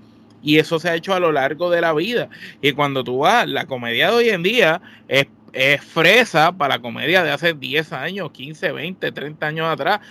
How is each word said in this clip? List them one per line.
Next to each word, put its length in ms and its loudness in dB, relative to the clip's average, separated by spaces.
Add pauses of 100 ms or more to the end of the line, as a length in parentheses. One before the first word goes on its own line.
(420)
Y 160 4
eso 200 2
se 120 -4
ha 40 0
hecho 200 -2
a 60 0
lo 120 2
largo 380 0
de 100 2
la 140 2
vida. 340 -2 (320)
Y 120 2
cuando 300 -2
tú 180 -4
vas, 280 2
la 180 -6
comedia 440 -2
de 60 2
hoy 120 2
en 140 -2
día 400 2 (260)
es, 180 2 (280)
es 280 2
fresa 720 4
para 240 -2
la 60 -6
comedia 420 0
de 60 0
hace 240 0
diez 400 -6
años, 380 -8
quince, 380 -8
veinte, 400 -6
treinta 360 -8
años 260 -4
atrás. 280 -2 (100)